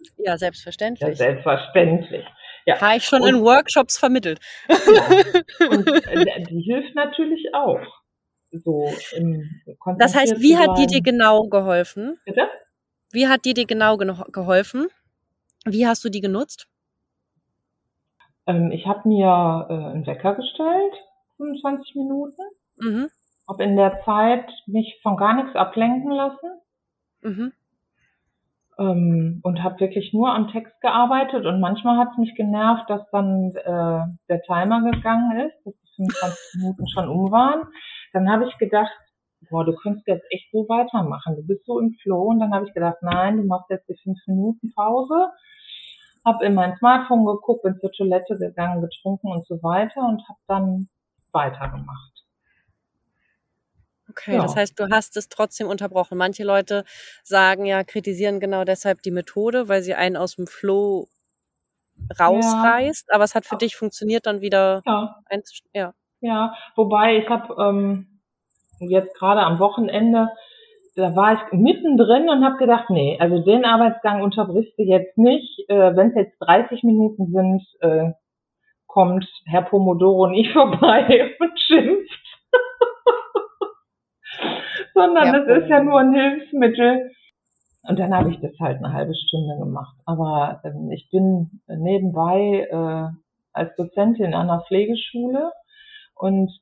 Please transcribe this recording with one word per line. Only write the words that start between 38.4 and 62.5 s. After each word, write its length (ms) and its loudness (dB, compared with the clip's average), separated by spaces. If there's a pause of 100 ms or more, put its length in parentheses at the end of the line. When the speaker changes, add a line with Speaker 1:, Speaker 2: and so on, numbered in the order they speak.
Speaker 2:
ich 120 -12
gedacht, 320 0 (580)
„Boah, 160 -4
du 80 -2
könntest 340 -8
jetzt 220 -2
echt 220 -12
so 180 -2
weitermachen, 680 -4
du 100 -14
bist 180 -6
so 140 -4
im 240 -2
Flow.“ 240 -2
Und 120 2
dann 140 -2
hab 140 -2
ich 60 -16
gedacht, 280 -4
„Nein, 360 -2
du 60 -2
machst 280 -4
jetzt 180 -10
die 140 -14
fünf 240 -8
Minuten 480 -4
Pause.“ 560 -2 (920)
Hab 200 0
in 100 2
mein 240 0
Smartphone 480 2
geguckt, 380 -2
bin 160 -2
zur 120 -6
Toilette 460 -2
gegangen, 440 -6
getrunken 500 -8
und 160 -8
so 160 -10
weiter 440 -2
und 220 -4
hab 60 -20 (120)
dann 400 -2 (440)
weitergemacht. 800 -8 (2000)
Speaker 1:
Okay, 260 -8
Speaker 2:
Ja. 60 2
Speaker 1:
das 140 -4
heißt, 240 -4
du 100 -4
hast 280 -2
es 120 -10
trotzdem 380 -6
unterbrochen. 500 -4
Manche 260 -4
Leute 420 -2 (380)
sagen 420 2
ja, 180 -2
kritisieren 560 -4
genau 240 -2
deshalb 380 -2
die 100 -6
Methode, 560 -4
weil 160 0
sie 120 -6
einen 200 -2
aus 220 -6
dem 100 -8
Flow 600 -4 (1040)
Speaker 2:
Ja. 160 0
Speaker 1:
rausreißt, 840 2